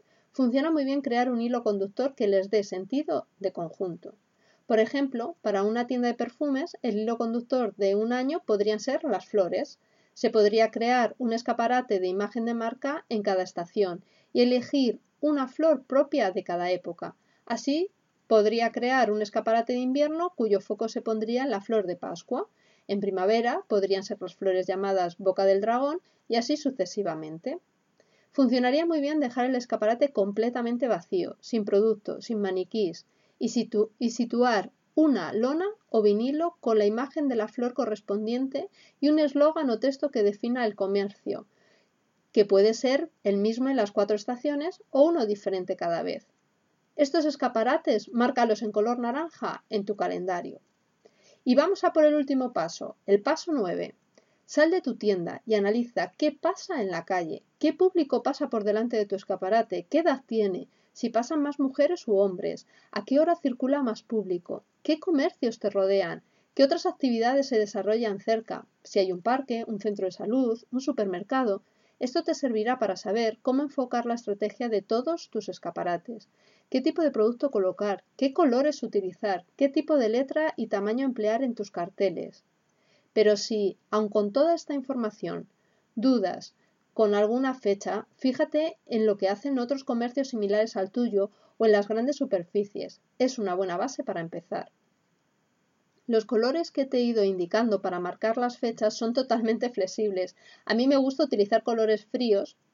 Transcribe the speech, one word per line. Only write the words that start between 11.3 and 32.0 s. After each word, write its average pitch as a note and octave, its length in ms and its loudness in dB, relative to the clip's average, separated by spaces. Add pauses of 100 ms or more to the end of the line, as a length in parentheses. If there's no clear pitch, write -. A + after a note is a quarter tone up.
escaparate A#3 680 0
de F#3 80 0
imagen G#3 380 -2
de A#3 80 -2
marca A3+ 560 -6
en A3 120 -2
cada F#3+ 220 0
estación F3+ 600 -2 (280)
y B3 100 4
elegir B3 600 2 (180)
una C#4+ 280 0
flor D#4 360 2
propia C4+ 480 0
de F#3 140 -4
cada F3 260 -2
época. F3 440 -6 (300)
Así, D4 460 -2 (360)
podría A3+ 440 4
crear A#3+ 400 2
un G#3+ 100 -2
escaparate A3+ 520 0
de B3 60 -2
invierno D4 560 0
cuyo G3+ 260 2
foco A3 260 -6
se A3+ 140 -8
pondría A3 420 -2
en C#4+ 80 -2
la G3+ 80 -2
flor G#3+ 260 0
de F3 120 -6
Pascua. B3 500 -8 (400)
En G3+ 140 -2
primavera A3+ 640 0
podrían F#3+ 360 0
ser G3+ 180 -10
las F3+ 140 -10
flores F#3 320 0
llamadas F#3+ 500 -2
boca F#3+ 260 0
del G3 160 6
dragón B3+ 400 0 (300)
y A3+ 80 0
así A#3+ 180 0
sucesivamente. F#3 1040 -6 (720)
Funcionaría B3+ 540 2
muy E4 160 0
bien D4 180 0
dejar B3 260 0
el C4 100 0
escaparate A#3+ 580 0
completamente A#3 760 -2
vacío, F3 540 -2
sin A3 240 -4
producto, G#3 560 0